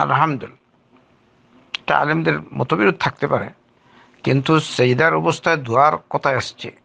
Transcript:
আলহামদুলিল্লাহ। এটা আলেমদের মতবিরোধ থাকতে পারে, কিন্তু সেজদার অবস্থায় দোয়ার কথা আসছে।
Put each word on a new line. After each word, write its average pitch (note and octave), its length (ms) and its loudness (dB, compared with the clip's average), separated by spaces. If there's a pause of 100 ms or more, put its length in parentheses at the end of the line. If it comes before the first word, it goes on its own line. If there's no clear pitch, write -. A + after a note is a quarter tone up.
আলহামদুলিল্লাহ। C#3+ 640 -2 (1160)
এটা D3 160 0
আলেমদের D3+ 400 0 (160)
মতবিরোধ C3 440 0
থাকতে - 280 -2
পারে, A#2 220 -4 (720)
কিন্তু C#3 380 2
সেজদার C3+ 540 2
অবস্থায় E3 420 0
দোয়ার C3+ 360 2 (180)
কথা C#3 200 -2
আসছে। - 540 -6